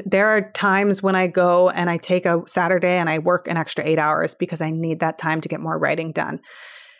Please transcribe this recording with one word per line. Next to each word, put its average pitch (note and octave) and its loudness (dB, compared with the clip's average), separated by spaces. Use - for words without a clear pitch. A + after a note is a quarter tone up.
there G3 2
are G#3 0
times G3 2
when F#3+ 2
I F#3 2
go F3+ 4
and F3 -2
I E3+ 0
take F3+ 0
a E3+ 2
Saturday F3+ 2
and E3+ 0
I D#3+ -2
work F3 0
an E3+ -2
extra D#3 -4
eight D#3 2
hours D#3 0
because E3+ -6
I D#3+ -4
need E3 -4
that D#3+ -2
time D#3+ -4
to D#3+ -8
get D#3+ -6
more D#3+ -6
writing D#3 -2
done. - -6